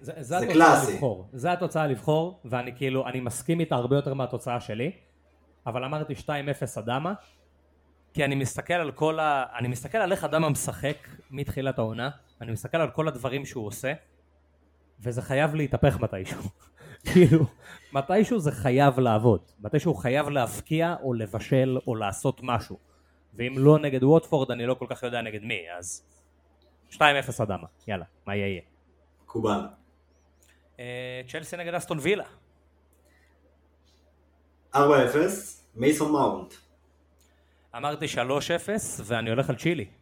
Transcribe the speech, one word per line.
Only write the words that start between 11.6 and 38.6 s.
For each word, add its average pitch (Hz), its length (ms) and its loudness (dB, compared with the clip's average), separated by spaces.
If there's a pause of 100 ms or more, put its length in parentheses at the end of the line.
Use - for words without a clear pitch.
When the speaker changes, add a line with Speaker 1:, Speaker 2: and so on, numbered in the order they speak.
Speaker 1:
העונה, 117 320 -2 (300)
אני 113 120 -8
מסתכל 113 260 -4
על 151 120 0
כל 156 180 -2
הדברים 135 380 -6
שהוא 113 200 -8
עושה, 117 260 -6 (1080)
וזה 120 220 -6
חייב 147 320 0
להתהפך 139 460 2
מתישהו. 98 420 -6 (360)
<laughs> - 340 -14
כאילו, 160 320 8 (480)
מתישהו 202 460 2
זה 147 140 0
חייב 131 480 4
לעבוד. 113 400 6 (200)
מתישהו 143 320 0
הוא - 80 -4
חייב 143 280 0
להבקיע 156 760 -2
או 131 120 -2
לבשל 127 720 0
או 123 80 -2
לעשות 110 480 -4
משהו. 120 360 -4 (560)
ואם 123 240 -6
לא 147 200 8
נגד 131 260 0
ווטפורד, 143 460 4
אני 120 160 -4
לא 127 80 0
כל 127 140 -8
כך 123 140 -8
יודע 120 200 -4
נגד 107 220 -8
מי, 110 160 -4 (180)
אז 90 240 -14 (880)
שתיים 147 260 4
אפס 127 240 -4
אדמה. 101 260 -4 (220)
יאללה, 95 160 -6 (220)
מה 101 100 -6
יהיה 101 120 -2
יהיה. 92 120 -6 (640)
Speaker 2:
מקובל. - 360 -2 (1200)
Speaker 1:
אה, 123 480 -10
צ'לסי 160 280 -10
נגד 170 180 -8
אסטון 170 260 -4
וילה. 175 240 0 (2500)
Speaker 2:
ארבע 143 300 8
אפס, - 600 0 (100)
מייסון 151 380 2
מאונט. 101 420 0 (1200)
Speaker 1:
אמרתי 147 320 -4
שלוש 131 420 -2
אפס, 170 540 -4